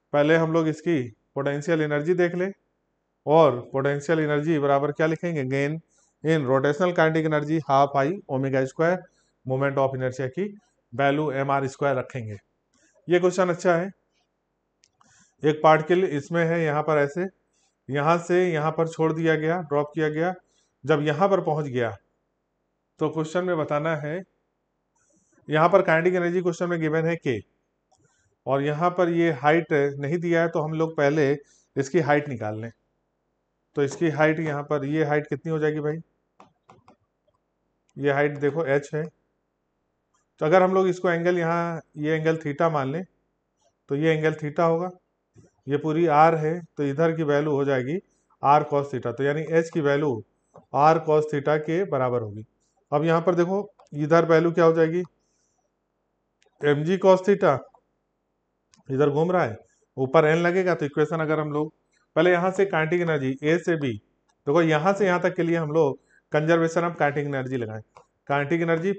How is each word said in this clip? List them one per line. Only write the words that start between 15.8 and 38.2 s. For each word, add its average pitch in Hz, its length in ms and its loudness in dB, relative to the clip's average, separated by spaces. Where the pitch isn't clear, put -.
इसमें 160 380 -2
है 165 200 0
यहाँ 151 200 0
पर 151 140 2
ऐसे, 143 280 -2
यहाँ 147 300 0
से 175 260 0
यहाँ 160 260 -2
पर 160 160 -2
छोड़ 160 260 -2
दिया 160 220 0
गया, 160 280 -2
ड्रॉप 143 300 -2
किया 156 160 -2
गया, 160 240 -2
जब 147 200 2
यहाँ 151 260 0
पर 190 120 2
पहुँच 156 260 -4
गया 120 240 -2
तो 156 100 -2
क्वेश्चन 160 360 -4
में 180 120 -2
बताना 156 400 -2
है, 147 180 -8
यहाँ 156 220 2
पर 185 120 6
काइनेटिक 170 340 2
एनर्जी 175 260 0
क्वेश्चन 175 280 -4
में 170 120 -2
गिवन 160 240 0
है 170 120 -2
के, 127 200 -4
और 135 180 0
यहाँ 151 280 -2
पर 180 200 0
ये 170 220 2
हाइट 156 400 2
नहीं 143 460 0
दिया 170 220 0
है, 170 60 2
तो 165 140 -2
हम 156 140 -4
लोग 160 220 -2
पहले 143 340 2
इसकी 139 260 0
हाइट 147 280 0
निकाल 107 320 -8
लें। 117 100 -12
तो 147 80 0
इसकी 143 280 0
हाइट 156 300 2
यहाँ 147 220 -6
पर, 143 240 -4
ये 156 180 0
हाइट 147 240 -2
कितनी 151 220 -6
हो 160 80 -2
जाएगी 151 220 -2
भाई, 151 200 -6
ये 139 140 0
हाइट 143 280 0